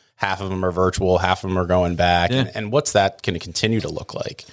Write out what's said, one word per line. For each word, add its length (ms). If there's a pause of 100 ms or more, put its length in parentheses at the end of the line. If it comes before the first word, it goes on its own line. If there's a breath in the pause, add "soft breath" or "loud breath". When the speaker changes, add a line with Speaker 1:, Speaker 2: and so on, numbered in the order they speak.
(180 soft breath)
Speaker 1:
Half 240
of 100
them 120
are 80
virtual, 460
half 260
of 60
them 80
are 80
going 300
back. 340
Speaker 2:
Yeah. 120
Speaker 1:
And, 140
and 160
what's 200
that 320
gonna 160
continue 420
to 80
look 240
like? 400